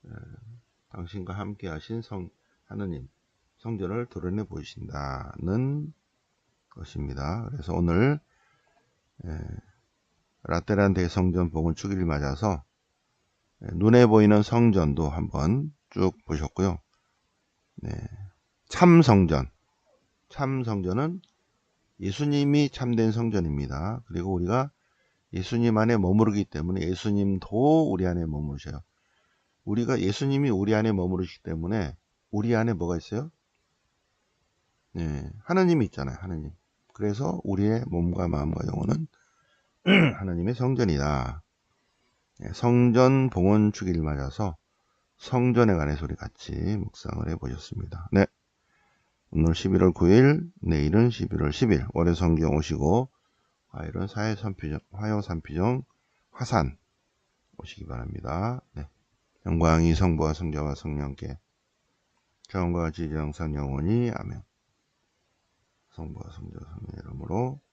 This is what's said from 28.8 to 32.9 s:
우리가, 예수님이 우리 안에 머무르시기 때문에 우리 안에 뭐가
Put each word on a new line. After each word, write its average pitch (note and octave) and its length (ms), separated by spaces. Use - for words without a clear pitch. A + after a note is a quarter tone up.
우리가, A#2 340
예수님이 C#3 500
우리 G2+ 260
안에 A2 160
머무르시기 F#2 520
때문에 E2 540
우리 A2 240
안에 A2+ 180
뭐가 E2+ 240